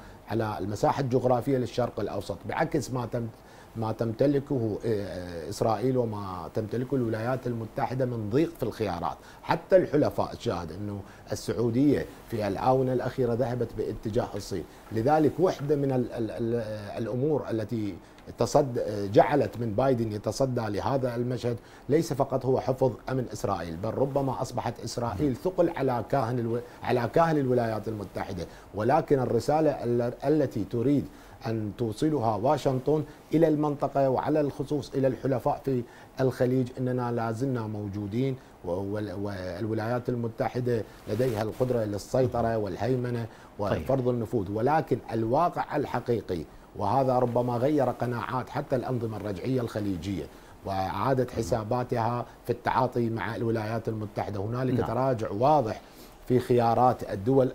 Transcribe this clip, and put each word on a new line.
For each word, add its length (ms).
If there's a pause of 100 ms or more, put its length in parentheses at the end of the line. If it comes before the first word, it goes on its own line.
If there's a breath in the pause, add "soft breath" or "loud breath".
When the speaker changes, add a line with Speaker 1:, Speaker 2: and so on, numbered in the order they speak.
(300 loud breath)
Speaker 1:
على 300
المساحة 420
الجغرافية 560
للشرق 420
الأوسط، 380 (120)
بعكس 420
ما 140
تم-، 220 (480 soft breath)
ما 160
تمتلكه، 920
آه، 640
إسرائيل 480
وما 560
تمتلكه 420
الولايات 520
المتحدة 580
من 240
ضيق 280
في 60
الخيارات. 540 (260 soft breath)
حتى 320
الحلفاء، 640
شاهد 320
أنه 280 (320 soft breath)
السعودية 720 (240)
في 180
الآونة 460
الأخيرة 400
ذهبت 440
باتجاه 580
الصين. 280 (280 soft breath)
لذلك 480
وحدة 360
من 160
ال-، 220
ال-، 180
ال-، 640
الأمور 520
التي 460 (440 soft breath)
تصد-، 400 (340)
جعلت 440
من 160
بايدن 380
يتصدى 500
لهذا 540
المشهد 420 (320 soft breath)
ليس 240
فقط 320
هو 140
حفظ 320 (180)
أمن 240
إسرائيل، 420
بل 140
ربما 520
أصبحت 320 (100)
إسرائيل 520
ثقل 340
على 400
كاهن 300
الو-، 220 (220 loud breath)
على 300
كاهل 240
الولايات 500
المتحدة، 580 (300 loud breath)
ولكن 440
الرسالة 520
ال-، 420 (120)
التي 380
تريد 420 (400 soft breath)
أن 320
توصلها 580
واشنطن 680 (300 loud breath)
إلى 140
المنطقة 640
وعلى 320
الخصوص 520
إلى 140
الحلفاء 580
في 160 (380 soft breath)
الخليج 480 (100)
أننا 340
لا 200
زلنا 300
موجودين، 760 (300 soft breath)
و-، 60
وال-، 420
والولايات 960
المتحدة 760 (240 soft breath)
لديها 340
القدرة 380
للسيطرة 800
والهيمنة 680 (340 soft breath)
Speaker 2:
طيب. 220
Speaker 1:
وفرض 260
النفوذ، 440
ولكن 460 (140)
الواقع 640
الحقيقي، 680 (320 soft breath)
وهذا 440
ربما 380
غير 320
قناعات 600
حتى 260
الأنظمة 420
الرجعية 440
الخليجية 640 (420 soft breath)
وأعادت 640
حساباتها 920 (200 soft breath)
في 40
التعاطي 600
مع 260
الولايات 540
المتحدة. 500
هنالك 400
Speaker 2:
نعم. 80
Speaker 1:
تراجع 440
واضح 500 (460 soft breath)
في 120
خيارات 720
الدول 440